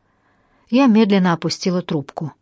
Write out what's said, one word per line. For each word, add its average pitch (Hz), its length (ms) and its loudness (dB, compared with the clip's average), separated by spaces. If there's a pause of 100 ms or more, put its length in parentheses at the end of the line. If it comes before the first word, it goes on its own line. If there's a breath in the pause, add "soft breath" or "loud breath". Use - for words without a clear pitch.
(720)
Я 269 160 2
медленно 202 460 2
опустила 175 480 -4
трубку. 156 600 -8